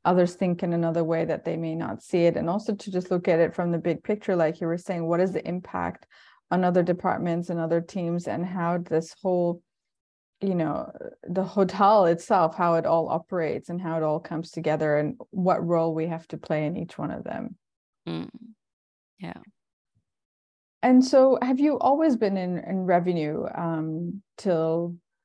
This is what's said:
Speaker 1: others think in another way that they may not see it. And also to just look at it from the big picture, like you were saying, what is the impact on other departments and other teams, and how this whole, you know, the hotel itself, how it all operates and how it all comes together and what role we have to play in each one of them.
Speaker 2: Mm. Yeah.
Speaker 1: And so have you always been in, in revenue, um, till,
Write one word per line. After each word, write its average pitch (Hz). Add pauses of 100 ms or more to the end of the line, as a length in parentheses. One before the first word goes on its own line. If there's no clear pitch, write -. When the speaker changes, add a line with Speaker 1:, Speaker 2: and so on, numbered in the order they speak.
Speaker 1:
others 175
think 180
in 170
another 170
way 165
that 160
they 165
may 160
not -
see 170
it. 165
And 165
also 208
to 202
just 185
look 180
at 170
it 170
from 175
the 170
big 160
picture, 208
like 165
you 170
were 165
saying, 175
what 170
is 185
the -
impact 175 (440)
on 180
other 180
departments 175
and 170
other 165
teams, 170
and 131
how 175
this 165
whole, 175 (800)
you 196
know, 156 (300)
the 185
hotel 196
itself, 170
how 175
it 165
all 160
operates 165
and 175
how 170
it 160
all 156
comes 165
together 156
and 151 (120)
what 180
role 165
we 160
have 165
to -
play 151
in 170
each 175
one -
of -
them. - (500)
Speaker 2:
Mm. - (920)
Yeah. 175 (1400)
Speaker 1:
And 254
so 262
have 262
you 285
always 285
been 202
in, 180
in 185
revenue, 175
um, 165 (140)
till, 170 (280)